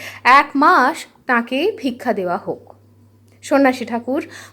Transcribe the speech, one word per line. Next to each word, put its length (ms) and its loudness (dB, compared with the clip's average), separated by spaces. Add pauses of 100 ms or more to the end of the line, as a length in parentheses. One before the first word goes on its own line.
(240)
এক 300 6
মাস 520 2 (200)
তাঁকে 500 -2
ভিক্ষা 360 -6
দেওয়া 240 -4
হোক। 380 -12 (680)
সন্ন্যাসী 420 0
ঠাকুর 420 -6 (260)